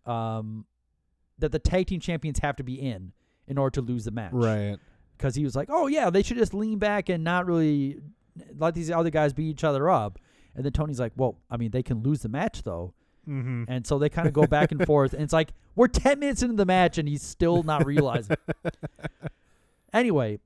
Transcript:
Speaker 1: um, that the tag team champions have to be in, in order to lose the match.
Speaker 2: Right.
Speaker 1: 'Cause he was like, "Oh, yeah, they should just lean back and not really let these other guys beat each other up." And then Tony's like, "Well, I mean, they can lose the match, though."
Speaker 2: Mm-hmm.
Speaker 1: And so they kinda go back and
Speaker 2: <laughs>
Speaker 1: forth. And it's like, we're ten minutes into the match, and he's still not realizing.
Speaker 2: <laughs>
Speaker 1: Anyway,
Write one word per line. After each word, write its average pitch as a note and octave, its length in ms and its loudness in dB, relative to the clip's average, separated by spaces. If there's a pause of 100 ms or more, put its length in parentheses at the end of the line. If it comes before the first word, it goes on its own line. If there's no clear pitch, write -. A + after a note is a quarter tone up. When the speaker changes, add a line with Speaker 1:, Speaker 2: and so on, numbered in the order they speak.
Speaker 1:
um, A2+ 600 -6 (760)
that D3+ 120 0
the D3+ 80 -4
tag F#3 280 2
team F3+ 120 -4
champions D#3 400 -4
have C#3+ 180 -2
to C3+ 60 -10
be B2 120 -6
in, A2 380 -8 (340)
in C3+ 100 -4
order C3+ 240 2
to - 0 -
lose A#2+ 240 -4
the A2+ 60 -4
match. A2 220 -6
Speaker 2:
Right. G#2+ 440 2 (400)
Speaker 1:
'Cause B2 160 -2
he C#3+ 100 -2
was B2 120 -2
like, D3 160 -2
"Oh, D#4 160 2
yeah, C#4 240 2
they F#3+ 100 4
should A#3+ 160 -2
just A3+ 160 2
lean G#3+ 240 -2
back G#3 320 0
and E3+ 140 -2
not F3+ 240 0
really D3+ 500 2 (580)
let D#3+ 200 0
these E3 160 -4
other E3+ 180 2
guys D3 240 2
beat D#3 160 -2
each D3+ 140 -6
other D3 260 2
up." A2 300 0 (360)
And - 80 -6
then C#3 80 -2
Tony's D3+ 280 -2
like, A#2 160 -4
"Well, B2+ 240 0 (100)
I A#2+ 80 -6
mean, A#2 140 -2
they B2+ 100 -2
can A2+ 220 -2
lose C#3+ 180 0
the A2 80 -6
match, D#3+ 320 -4
though." F2 320 -8 (340)
Speaker 2:
Mm-hmm. B2+ 400 -6
Speaker 1:
And B2+ 180 -6
so D3 140 0
they D3 100 2
kinda E3 220 0
go D3+ 140 6
back D3+ 260 2
and D#3+ 140 0
Speaker 2:
<laughs> - 0 -
Speaker 1:
forth. C#3+ 280 4
And D3 100 -6
it's D3 100 -2
like, D#3+ 200 2 (220)
we're B3 140 6
ten C#4 300 2
minutes C#4 240 -2
into A#3+ 120 0
the G3+ 100 4
match, F#3 340 4
and D3 100 -2
he's C#3+ 140 -4
still E3+ 400 2
not D3+ 220 2
realizing. C3+ 560 0
Speaker 2:
<laughs> - 60 -16 (1500)
Speaker 1:
Anyway, D3 520 2